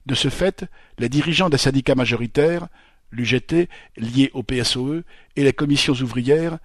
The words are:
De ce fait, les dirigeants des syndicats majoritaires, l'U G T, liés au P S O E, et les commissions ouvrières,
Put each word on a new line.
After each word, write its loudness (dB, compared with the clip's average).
De -4
ce 0
fait, -4
les -2
dirigeants 0
des 4
syndicats 2
majoritaires, 0
l'U -6
G 0
T, 0
liés 0
au -6
P -4
S -2
O -4
E, -6
et 2
les 6
commissions 0
ouvrières, 0